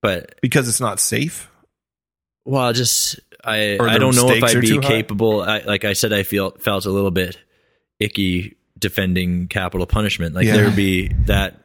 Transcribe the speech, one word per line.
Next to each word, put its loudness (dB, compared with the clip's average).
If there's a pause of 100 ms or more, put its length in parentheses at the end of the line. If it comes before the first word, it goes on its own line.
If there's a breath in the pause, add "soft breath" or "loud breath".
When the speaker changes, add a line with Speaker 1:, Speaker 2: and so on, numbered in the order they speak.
Speaker 1:
But -4
Speaker 2:
Because 2
it's -2
not -4
safe? -4 (960)
Speaker 1:
Well, 0
just, -2 (240)
I, 0
Speaker 2:
Or 2
Speaker 1:
I 2
Speaker 2:
the 4
Speaker 1:
don't 4
know 4
if 4
Speaker 2:
stakes 4
Speaker 1:
I'd 2
Speaker 2:
are 2
Speaker 1:
be 2
Speaker 2:
too 2
high? -2
Speaker 1:
capable. 0
I, -2
like -2
I 0
said, 0
I 2
feel, -2
felt -4
a -2
little 0
bit -2 (640)
icky -2 (220)
defending -2
capital -4
punishment. -2
Like, 2
Speaker 2:
Yeah. 4
Speaker 1:
there'd 4
be 2 (180)
that 0